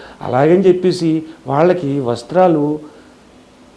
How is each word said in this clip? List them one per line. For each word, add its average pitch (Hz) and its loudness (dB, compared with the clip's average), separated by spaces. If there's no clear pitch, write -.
అలాగని 151 2
చెప్పేసి 165 0
వాళ్ళకి 143 0
వస్త్రాలు 151 0